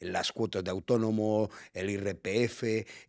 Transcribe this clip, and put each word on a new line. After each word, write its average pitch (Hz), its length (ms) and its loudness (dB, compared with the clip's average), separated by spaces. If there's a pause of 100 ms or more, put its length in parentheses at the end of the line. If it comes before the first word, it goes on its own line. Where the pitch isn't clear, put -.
las 90 320 -2
cuotas 101 320 -2
de 92 80 -2
autónomo, 107 800 2 (220)
el 95 160 -2
I 101 60 0
R 98 220 -2
P 101 260 0
F, 113 360 0 (300)